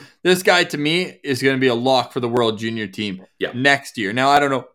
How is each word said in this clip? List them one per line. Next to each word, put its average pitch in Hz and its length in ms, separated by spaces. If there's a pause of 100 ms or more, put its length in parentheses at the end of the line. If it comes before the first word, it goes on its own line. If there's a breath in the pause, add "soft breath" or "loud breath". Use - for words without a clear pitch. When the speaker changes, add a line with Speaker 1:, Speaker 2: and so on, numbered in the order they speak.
(240 loud breath)
Speaker 1:
This 185 180
guy, 175 220
to 160 140
me, 156 440
is 135 180
gonna 135 180
be 131 100
a 117 80
lock 123 360
for 131 60
the 120 100
World 117 300
Junior 113 300
team 95 360 (140)
Speaker 2:
Yeah. 90 160
Speaker 1:
next 135 420
year. 104 160
Now, 131 180
I 143 100
don't 143 100
know 127 240